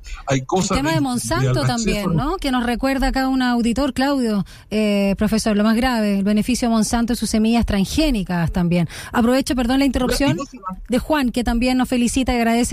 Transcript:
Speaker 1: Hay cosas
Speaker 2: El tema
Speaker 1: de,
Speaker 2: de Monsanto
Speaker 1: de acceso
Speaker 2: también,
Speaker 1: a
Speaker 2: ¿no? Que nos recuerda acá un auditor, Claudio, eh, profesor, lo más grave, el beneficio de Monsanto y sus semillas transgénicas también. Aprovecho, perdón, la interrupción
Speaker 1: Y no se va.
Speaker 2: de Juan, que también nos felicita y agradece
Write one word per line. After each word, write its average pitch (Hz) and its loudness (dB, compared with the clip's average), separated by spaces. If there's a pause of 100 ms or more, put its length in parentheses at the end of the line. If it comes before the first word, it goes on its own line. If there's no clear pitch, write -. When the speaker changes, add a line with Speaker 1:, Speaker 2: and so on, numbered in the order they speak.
(260)
Speaker 1:
Hay 135 0
cosas 180 -2
Speaker 2:
El 285 0
tema 285 0
Speaker 1:
de, 330 2
Speaker 2:
de 302 2
Monsanto - 0
Speaker 1:
de - 0
acceso - 0
Speaker 2:
también, 214 -2
Speaker 1:
a - -2
Speaker 2:
¿no? 311 -2
Que 285 -4
nos 247 0
recuerda 262 0
acá 262 0
un 262 0
auditor, 240 0
Claudio, 254 0 (260)
eh, 202 2
profesor, 214 0
lo 208 4
más 220 4
grave, 220 0
el 196 0
beneficio 214 0
de 226 2
Monsanto 226 0
y 226 -2
sus - -4
semillas 226 2
transgénicas 196 0
también. 175 0 (220)
Aprovecho, 247 2
perdón, 247 0
la 277 2
interrupción 254 0
Speaker 1:
Y - 0
no 277 -4
se 254 -18
va. 190 -10 (140)
Speaker 2:
de 240 2
Juan, 285 0
que 240 -2
también 240 0
nos 254 2
felicita 247 0
y 247 0
agradece 233 2